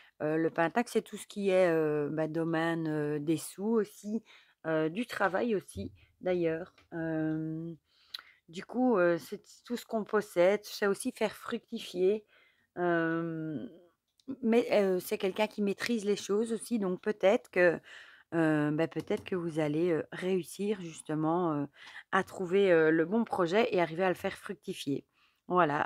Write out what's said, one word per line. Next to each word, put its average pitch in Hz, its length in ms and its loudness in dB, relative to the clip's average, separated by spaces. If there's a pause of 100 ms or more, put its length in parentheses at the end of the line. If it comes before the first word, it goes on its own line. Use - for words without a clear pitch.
(220)
Euh, 151 160 0
le 160 120 2
Pentacle, 165 400 0
c'est 214 120 0
tout - 160 -8
ce - 100 -16
qui 196 220 -4
est, 185 200 6
euh, 151 400 2
bah, 156 180 -2
domaine, 165 600 -2
euh, 151 320 -2
des 156 180 0
sous - 260 -10
aussi, 214 600 -2 (420)
euh, 160 220 0
du 190 180 -6
travail 202 500 0
aussi, 180 360 -8 (300)
d'ailleurs. 170 520 -2 (200)
Euh, 160 800 -4 (760)
du 170 160 -12
coup, 247 340 2
euh, 175 200 4
c'est 175 240 -12 (240)
tout 240 100 -6
ce - 100 -8
qu'on 214 200 -4
possède, 202 580 2
c'est - 240 -2
aussi 202 240 -2
faire - 240 -2
fructifier. 208 880 -2 (520)
Euh, 165 880 -2 (760)
mais, 233 300 4
euh, 190 280 4
c'est 208 180 -4
quelqu'un 202 300 0
qui - 140 -6
maîtrise 208 440 -2
les 202 100 2
choses 226 380 -2
aussi, 226 260 -4
donc 185 220 -2
peut-être 214 500 2
que, 175 280 4 (540)
euh, 156 380 2
bah, 156 160 0
peut-être - 380 -6
que - 100 -6
vous 170 240 -4
allez, 156 320 2
euh, 151 120 0 (100)
réussir 190 680 -4
justement, 160 680 -2
euh, 147 140 -2 (480)
à 185 100 2
trouver, 190 480 0
euh, 160 200 6
le 160 140 4
bon 220 200 0
projet 190 480 2
et 185 80 2
arriver 165 220 -2
à 190 60 2
le 175 60 0
faire - 220 -6
fructifier. - 680 -8 (420)
Voilà, 156 380 4